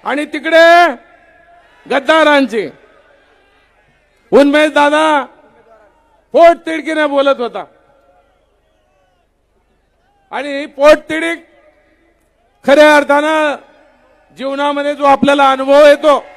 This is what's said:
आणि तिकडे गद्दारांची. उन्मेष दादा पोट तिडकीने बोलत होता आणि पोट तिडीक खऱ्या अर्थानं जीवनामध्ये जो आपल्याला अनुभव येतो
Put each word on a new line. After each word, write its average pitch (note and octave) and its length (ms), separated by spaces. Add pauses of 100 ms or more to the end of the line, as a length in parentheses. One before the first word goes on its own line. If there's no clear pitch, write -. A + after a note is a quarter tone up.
आणि C#4+ 220
तिकडे E4 600 (1000)
गद्दारांची. C4+ 800 (1600)
उन्मेष C#4+ 400
दादा D4 540 (1040)
पोट E4+ 340
तिडकीने D#4 420
बोलत C#4 320
होता G3+ 240 (2750)
आणि C#4 340
पोट D4 320 (120)
तिडीक E4 360 (1200)
खऱ्या D4+ 300
अर्थानं D4 600 (840)
जीवनामध्ये C#4+ 580
जो C#4+ 100
आपल्याला C#4 460
अनुभव C4+ 340
येतो D4 380 (140)